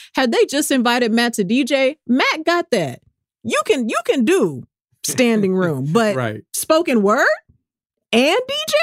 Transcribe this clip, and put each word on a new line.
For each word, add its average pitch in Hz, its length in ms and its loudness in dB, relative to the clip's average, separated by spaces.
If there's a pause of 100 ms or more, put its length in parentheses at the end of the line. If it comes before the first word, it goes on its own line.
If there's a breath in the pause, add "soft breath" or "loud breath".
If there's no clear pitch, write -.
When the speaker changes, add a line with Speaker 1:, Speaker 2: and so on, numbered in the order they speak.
(160 loud breath)
Speaker 1:
Had 262 160 2
they 415 140 2
just 294 260 -2
invited 240 400 0
Matt 233 220 0
to 214 100 -2
D 233 200 0
J, 269 340 0 (100)
Matt 320 360 0
got 339 280 -2
that. 151 300 -4 (420)
You 302 220 -2
can, 254 220 0
you 302 180 -4
can 277 200 0
do 220 380 0 (400)
standing 220 500 0
room, 160 340 -2
Speaker 2:
<laughs> 151 40 -4
Speaker 1:
but 214 240 0
Speaker 2:
Right. 113 280 -4 (100)
Speaker 1:
spoken 311 500 0
word 220 240 2 (840)
and 285 360 2
D 539 60 -8 (160)
J? 587 140 0